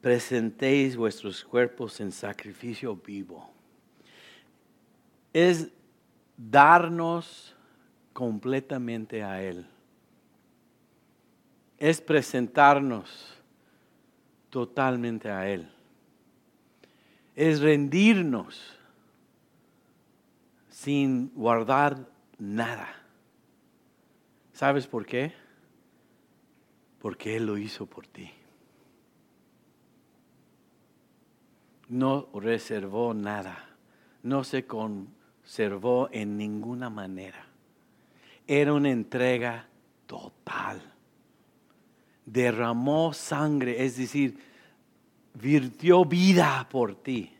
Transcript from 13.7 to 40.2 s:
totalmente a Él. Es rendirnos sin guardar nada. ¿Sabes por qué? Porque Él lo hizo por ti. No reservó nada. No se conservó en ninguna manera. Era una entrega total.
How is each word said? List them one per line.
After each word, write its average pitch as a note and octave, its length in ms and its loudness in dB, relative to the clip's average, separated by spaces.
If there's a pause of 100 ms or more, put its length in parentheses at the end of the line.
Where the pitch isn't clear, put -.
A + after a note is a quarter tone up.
totalmente A#2+ 800 -4
a F#2+ 180 -6
Él. F2 240 -6 (1600)
Es D3+ 260 4
rendirnos D3+ 1120 2 (2000)
sin C#3 640 0
guardar C3 760 0 (300)
nada. G#2+ 500 -6 (1700)
¿Sabes C#3 320 0
por A2 220 -8
qué? C3+ 260 -4 (1700)
Porque G#2+ 360 -8
Él A2+ 120 -2
lo G#2 100 -4
hizo G#2 300 -10
por - 180 -20
ti. - 260 -20 (3500)
No C3 440 -2
reservó A2 840 -4
nada. G2+ 540 -10 (520)
No C3+ 220 -4
se C3 240 -6
conservó A2 1400 -4
en G#2 260 -6
ninguna A2 540 -8
manera. F#2+ 520 -14 (1040)
Era D3 280 4
una C#3+ 180 2
entrega A#2+ 760 -2 (380)
total. - 720 -12 (1400)